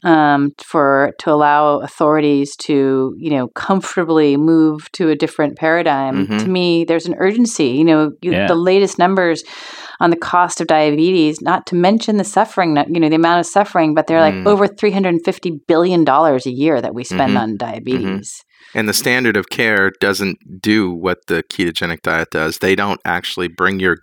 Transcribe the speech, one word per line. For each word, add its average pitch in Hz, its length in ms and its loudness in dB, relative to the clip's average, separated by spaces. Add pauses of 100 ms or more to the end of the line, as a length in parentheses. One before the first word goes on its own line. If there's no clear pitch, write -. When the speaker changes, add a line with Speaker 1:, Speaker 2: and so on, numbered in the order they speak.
Speaker 1:
um, 147 460 2 (120)
for, 139 580 0
to 165 120 -2
allow 147 460 2
authorities 147 800 0
to, 135 600 -2
you 156 140 -8
know, 131 240 -2
comfortably 160 840 0
move 156 560 2
to 170 160 -2
a 151 80 2
different 151 400 -4
paradigm. 156 680 0
Speaker 2:
Mm-hmm. 208 120 -4
Speaker 1:
To 110 120 -2
me, 175 340 0
there's 165 220 -2
an 175 120 -4
urgency. 214 500 0
You 139 180 2
know, 156 340 4
you, 175 120 -2
Speaker 3:
Yeah. 190 140 0
Speaker 1:
the 180 80 2
latest 185 440 2
numbers 180 440 0 (580)
on 170 100 4
the 170 80 2
cost 175 420 0
of 165 60 -4
diabetes, 156 720 2
not 175 280 -2
to 180 80 -2
mention 208 420 2
the 190 60 0
suffering, 190 520 0 (140)
you 175 100 0
know, 156 80 2
the 160 80 2
amount 170 240 2
of 160 60 -4
suffering, 175 480 0
but 156 120 0
they're 165 140 2
like 156 140 4
Speaker 2:
Mm. 185 120 -6
Speaker 1:
over 202 220 4
three 208 240 -2
hundred 185 320 0
fifty 185 260 -4 (160)
billion 170 380 2
dollars 139 420 2
a 127 60 -4
year 135 300 0
that 120 120 -6
we 120 100 -10
spend - 260 -2
Speaker 2:
Mm-hmm. - 80 0
Speaker 1:
on 110 180 -4
diabetes. 113 480 -6
Speaker 2:
Mm-hmm. 98 400 -10 (340)
And 110 80 -2
the 104 60 0
standard 123 460 0
of 95 100 -4
care 104 500 0
doesn't 95 380 -2 (240)
do 107 320 0
what 87 340 -4
the 82 160 -2
ketogenic 85 600 -6
diet 82 280 -2
does. 78 280 -4
They 95 180 0
don't 101 300 -4
actually 87 420 -4
bring 92 320 -2
your 87 220 0